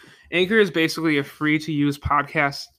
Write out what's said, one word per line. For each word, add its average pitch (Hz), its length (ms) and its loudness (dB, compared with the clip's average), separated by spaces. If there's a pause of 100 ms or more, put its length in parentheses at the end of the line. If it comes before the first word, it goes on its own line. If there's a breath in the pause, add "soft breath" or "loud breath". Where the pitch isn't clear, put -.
(320 loud breath)
Anchor 185 260 0
is 202 140 4
basically 160 480 0
a 139 40 0
free-to-use 151 760 -2
podcast 143 680 -2 (140)